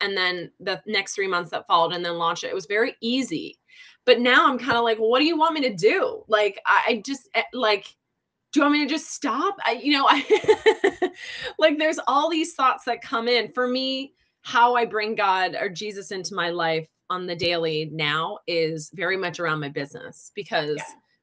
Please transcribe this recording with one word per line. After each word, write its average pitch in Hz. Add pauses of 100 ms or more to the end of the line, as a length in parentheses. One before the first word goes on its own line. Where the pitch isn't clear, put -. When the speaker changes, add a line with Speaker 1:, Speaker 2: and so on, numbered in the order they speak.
Speaker 1:
and 196
then 180 (100)
the 185
next 202
three 196
months 175
that -
followed, 196
and 175
then 175
launched 170
it. -
It -
was 190
very 220
easy. 226 (480)
But 247
now 262
I'm 262
kinda 240
like, 226
"What 226
do 302
you 330
want 320
me 311
to 208
do?" 226
Like, 208
I, 202
I 220
just, 269
eh, 226 (100)
like, 214 (680)
"Do 311
you 285
want 285
me 294
to 262
just 302
stop?" 294 (100)
I, 233
you 254
know, 277
<laughs> 320
I, 370 (220)
<laughs> -
like, 311
there's 311
all 285
these 330
thoughts 262
that 233
come 233
in. 233
For 247
me, 262 (260)
how 247
I 233
bring 214
God 185
or 202
Jesus 196
into 190
my 175
life 165 (220)
on 180
the 175
daily 165
now 160
is 160
very 190
much 175
around 156
my 143
business, -
because 151
Speaker 2:
Yeah. 139 (380)